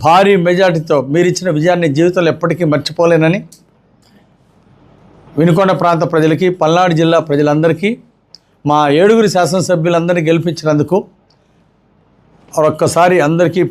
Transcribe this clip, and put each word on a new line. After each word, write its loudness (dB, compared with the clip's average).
భారీ 4
మెజారిటీతో 0
మీరు 0
ఇచ్చిన -6
విజయాన్ని 0
జీవితంలో 0
ఎప్పటికీ -4
మర్చిపోలేనని 0
వినుకొండ 2
ప్రాంత 0
ప్రజలకి, 0
పల్నాడు 2
జిల్లా 2
ప్రజలందరికీ, 0
మా 2
ఏడుగురు 4
శాసనసభ్యులందరినీ -2
గెలిపించినందుకు -2
మరొక్కసారి 0
అందరికీ 0